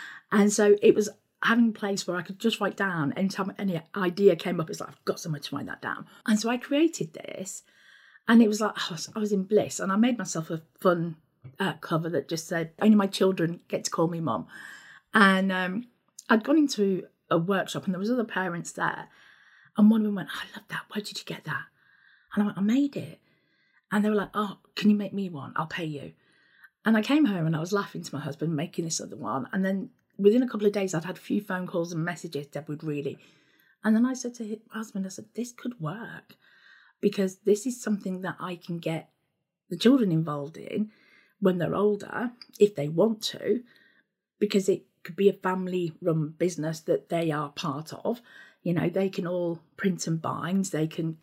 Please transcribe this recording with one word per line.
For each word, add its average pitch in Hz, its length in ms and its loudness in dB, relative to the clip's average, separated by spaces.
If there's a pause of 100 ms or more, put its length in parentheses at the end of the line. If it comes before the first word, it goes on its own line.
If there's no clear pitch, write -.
(320)
And 208 200 4
so 208 300 6
it - 140 10
was 214 140 0 (340)
having 233 260 4
a 214 40 -2
place 196 340 -4
where 175 100 -4
I 180 60 -4
could 190 160 -12
just 226 200 0
write 196 160 0
down. 170 380 0
Anytime 190 460 -2
any 185 200 -2 (160)
idea 190 400 4
came 175 260 -4
up, 160 80 -6
it's 165 100 -10
like, - 100 -10
"I've - 160 -20
got - 140 -2
somewhere 156 220 -6
to - 140 -8
write - 120 -6
that - 140 -12
down." - 260 -6 (180)
And 214 140 4
so 226 100 -2
I 247 80 0
created 285 560 0
this, - 480 -12 (640)
and 233 140 10
it 220 60 8
was 214 140 2
like, 208 120 0 (160)
I 180 40 -6
was, - 220 -10
I 233 40 -6
was 208 120 -2
in 190 120 2
bliss. - 360 2
And 185 120 -2
I 190 40 2
made 240 220 4
myself 165 320 -6
a 160 140 -6 (160)
fun, 170 380 2 (420)
uh, 190 220 -2
cover 165 280 -2
that 165 200 -2
just 160 180 -6
said, 165 240 -4 (100)
"Only 214 140 8
my 196 120 4
children 185 600 0
get - 160 -4
to - 80 -4
call 165 160 2
me 170 140 -4
mum." 113 260 -4 (640)
And, 190 380 6
um, 185 340 -4 (440)
I'd 220 140 4
gone 294 140 4
into 202 460 2 (260)
a 165 80 4
workshop 170 480 -2
and 196 80 0
there 175 60 -4
was 202 100 -4
other 247 140 0
parents 180 480 -6
there. - 380 -4 (680)
And 208 140 10
one 220 100 4
of 214 40 0
them 208 100 -2
went, 185 180 -8
"I - 120 -10 (120)
love - 120 -20
that. - 220 -10
Where 208 120 -6
did - 160 -12
you - 60 -16
get - 180 -12
that?" 143 220 -8 (680)
And 208 80 0
I 208 60 2
went, 202 100 -6
"I 180 40 -4
made 262 340 2
it." - 240 -10 (720)
And 208 120 2
they 208 60 4
were 214 60 2
like, 190 180 -2
"Oh, 208 240 -4 (180)
can 208 140 4
you 208 60 8
make 202 180 -4
me 196 160 -6
one? 131 260 -10
I'll 160 120 -2
pay 170 180 -6
you." 151 280 -8 (720)
And 220 120 4
I 214 60 2
came 294 220 4
home 185 200 0
and 160 100 0
I 147 40 -2
was 175 120 -4
laughing 202 300 -4
to - 140 -12
my 139 60 -6
husband, 156 340 -4
making 170 300 -4
this 160 140 -4
other - 160 -10
one. 127 380 -6
And 190 100 0
then 190 280 -2 (260)
within 208 260 6
a 247 40 0
couple 208 200 0
of 202 60 4
days, 190 200 0
I'd 165 120 -2
had 180 120 -8
a - 40 -20 (100)
few 202 100 0
phone 185 260 -6
calls 175 240 -4
and 160 120 -2
messages, 160 440 -6
"Deb, 151 200 -10
would 151 160 -8
really." 147 340 -6 (640)
And 220 120 4
then 233 100 4
I 262 80 -2
said 247 220 -8
to 226 120 -10
hi-, 214 120 -10 (100)
my - 80 -18
husband, 214 280 -8
I 190 40 -10
said, 214 160 -14 (100)
"This 240 160 -8
could - 280 -12
work, 165 560 -10 (680)
because 196 440 2
this 208 220 4
is 240 140 -6
something 196 400 -4
that 175 180 -6
I 180 160 -8
can 170 240 -8
get 160 320 -4 (580)
the 175 80 -6
children 226 340 4
involved 160 460 -2
in - 340 -6 (480)
when 185 180 2
they're 160 180 -2
older, 208 560 -2 (280)
if 208 160 6
they 147 140 -4
want 208 340 2
to, - 400 -4 (760)
because 202 300 2
it - 160 0 (180)
could 170 120 -12
be 196 140 6
a 196 40 4
family-run 180 1040 -2
business 165 440 -2
that - 280 -2
they 165 220 0
are 147 180 -2
part 151 440 -8 (120)
of." 233 160 -2 (400)
You 175 120 -2
know, 160 160 2
they 190 200 0
can 190 180 -4
all 175 340 -4 (160)
print 180 300 -2
and 165 140 -2
bind, 185 440 -2
they 156 220 -2
can 160 360 -6